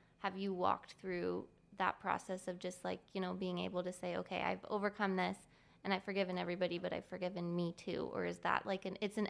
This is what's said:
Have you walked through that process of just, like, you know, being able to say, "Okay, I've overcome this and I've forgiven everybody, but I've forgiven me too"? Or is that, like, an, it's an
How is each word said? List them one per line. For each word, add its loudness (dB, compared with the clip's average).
Have -2
you 0
walked 2
through -2
that 2
process -2
of -4
just, -6
like, 0
you 0
know, 0
being -2
able 0
to -2
say, -2
"Okay, -2
I've 0
overcome 2
this 2
and 2
I've 0
forgiven 2
everybody, 2
but -2
I've -2
forgiven -2
me 2
too"? -2
Or 0
is 0
that, 4
like, 0
an, -4
it's 0
an 2